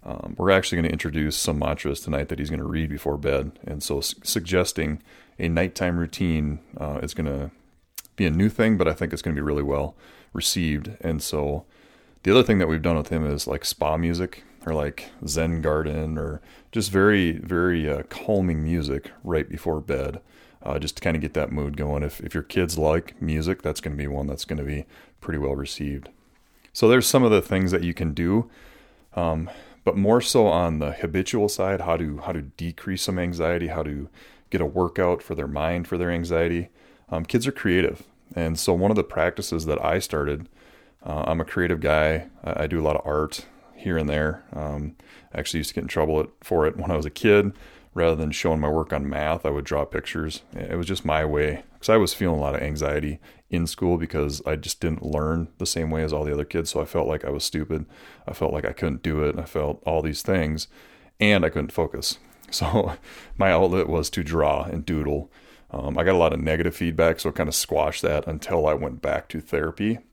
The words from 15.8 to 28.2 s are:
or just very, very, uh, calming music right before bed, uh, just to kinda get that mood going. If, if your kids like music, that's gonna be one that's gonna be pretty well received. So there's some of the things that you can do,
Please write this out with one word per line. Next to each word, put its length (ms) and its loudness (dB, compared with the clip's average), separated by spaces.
or 220 -6
just 180 -2
very, 420 6
very, 560 0
uh, 220 -2
calming 540 0
music 480 -2
right 260 -2
before 320 -4
bed, 400 -4
uh, 160 -4
just 180 -6
to 60 -14
kinda 160 0
get 160 -4
that 180 -2
mood 240 -4
going. 260 -2
If, 180 -6
if 140 -10
your 80 -2
kids 340 0
like 460 2
music, 400 0
that's 180 -4
gonna 160 -6
be 100 -4
one 200 -4
that's 180 -6
gonna 200 -6
be 220 -6
pretty 180 -4
well 160 0
received. 560 -6
So 160 4
there's 180 8
some 180 6
of 60 6
the 120 8
things 300 2
that 100 2
you 120 -2
can 180 -2
do, 360 0